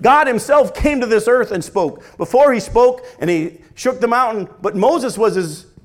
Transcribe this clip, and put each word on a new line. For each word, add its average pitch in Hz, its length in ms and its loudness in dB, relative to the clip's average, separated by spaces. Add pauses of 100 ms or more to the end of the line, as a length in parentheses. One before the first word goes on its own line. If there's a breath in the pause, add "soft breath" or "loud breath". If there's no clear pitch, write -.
God 277 240 4
himself 262 480 0
came 294 260 0
to 247 60 -2
this 220 220 0
earth 240 240 2
and 175 120 -4
spoke. - 380 -6 (140)
Before 262 360 2
he 220 80 -2
spoke 247 460 0 (120 loud breath)
and 165 120 -4
he 165 300 -4 (140 soft breath)
shook 247 260 -4
the 233 80 0
mountain, 233 400 -2 (120)
but 170 140 -4
Moses 240 420 0
was 202 200 0
his 160 300 -8 (180)